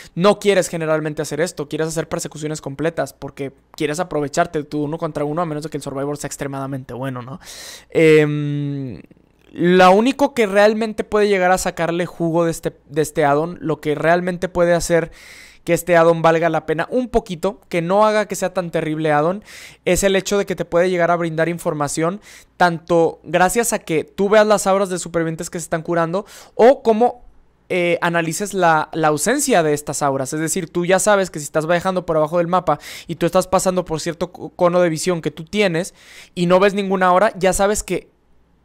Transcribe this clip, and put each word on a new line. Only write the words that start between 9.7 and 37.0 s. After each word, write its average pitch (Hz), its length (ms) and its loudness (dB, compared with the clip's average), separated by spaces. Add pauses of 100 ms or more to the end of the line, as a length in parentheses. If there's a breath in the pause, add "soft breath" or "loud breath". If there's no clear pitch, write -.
único 269 420 2
que 220 140 0
realmente 214 560 2
puede 208 260 0
llegar 185 220 4
a 185 60 4
sacarle 170 480 -2
jugo 165 400 -2
de 165 60 0
este, 156 220 -6 (160)
de 151 120 -2
este 151 220 -2
addon, 147 380 0
lo 156 180 -4
que 151 160 -2
realmente 175 540 0
puede 175 240 2
hacer 165 380 0 (520 loud breath)
que 170 100 0
este 165 220 2
addon 165 260 4
valga 165 280 4
la 160 160 -2
pena 156 260 -2
un 254 160 -2
poquito, 202 600 -4
que 175 120 -2
no 196 240 2
haga 214 200 2
que 202 100 -8
sea 185 180 -4
tan 175 160 -4
terrible 156 440 -2
addon, 170 320 0 (400 loud breath)
es 180 180 0
el 196 140 2
hecho 190 200 -2
de 196 80 0
que 180 120 -6
te 170 80 -6
puede 175 240 2
llegar 170 200 0
a 175 60 2
brindar 165 320 -2
información, 165 720 -4 (380 loud breath)
tanto 170 640 2
gracias 180 480 0
a 208 80 -2
que 156 240 -2
tú - 240 -4
veas 214 180 6
las 208 220 2
auras 190 220 2
de 180 100 -6
supervivientes 165 500 -6
que 180 100 -10
se 160 40 -12
están 165 180 -6
curando, 170 440 -2 (300 loud breath)
o 262 280 4
como, 226 400 0 (520)
eh, 175 260 0
analices 170 520 -2
la, 165 400 2
la 160 140 0
ausencia 190 560 0
de 151 100 2
estas 147 300 -6
auras. 135 300 -2
Es 156 60 -4
decir, 160 300 -4
tú 175 160 -4
ya 185 140 4
sabes 196 320 2
que 160 80 -10
si 147 60 -10
estás 156 200 -2
viajando 175 400 -2
por 160 120 0
abajo 156 200 0
del 170 100 0
mapa 175 300 0 (300 loud breath)
y 170 80 -8
tú 170 100 -2
estás 180 220 0
pasando 185 360 0
por 156 160 -6
cierto 170 320 -6
co-, - 180 -14
cono 180 300 2
de 180 100 4
visión 160 320 -2
que 151 100 -4
tú - 120 -16
tienes 185 520 -2 (400 loud breath)
y 175 100 0
no 185 140 6
ves 196 160 4
ninguna 190 320 0